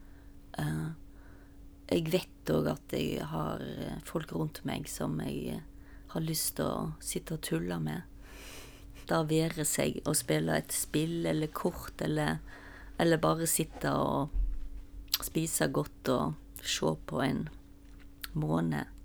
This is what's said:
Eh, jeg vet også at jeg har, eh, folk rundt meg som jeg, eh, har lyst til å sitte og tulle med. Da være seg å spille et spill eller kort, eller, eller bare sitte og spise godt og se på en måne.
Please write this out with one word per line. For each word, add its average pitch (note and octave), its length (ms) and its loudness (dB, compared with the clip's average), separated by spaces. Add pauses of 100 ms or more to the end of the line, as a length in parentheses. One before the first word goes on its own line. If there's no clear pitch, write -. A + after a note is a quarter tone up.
(580)
Eh, D#3 320 0 (1000)
jeg E3 220 4
vet - 400 0
også D3+ 240 4
at - 240 -4
jeg - 240 0
har, D#3 400 -2
eh, - 400 -4
folk - 320 -4
rundt D#3 300 -2
meg D3 240 -2
som D3+ 320 0
jeg, - 340 -2
eh, - 80 -6 (460)
har - 120 -2
lyst D#3+ 360 0
til D#3 100 2
å - 320 0
sitte - 400 -4
og - 80 -6
tulle E3+ 340 0
med. D#3 220 0 (1000)
Da E3 180 4
være D#3+ 420 4
seg - 400 2
å D#3 140 4
spille D#3 400 4
et - 160 -2
spill E3 520 2
eller D#3 200 4
kort, - 560 -2
eller, D#3 380 2 (580)
eller E3 200 8
bare D#3+ 280 4
sitte - 400 2
og C#3+ 440 2 (920)
spise D#3+ 480 2
godt - 380 0
og D3+ 260 4 (260)
se - 300 2 (160)
på D#3 160 0
en C#3 220 2 (880)
måne. D#3+ 520 2 (180)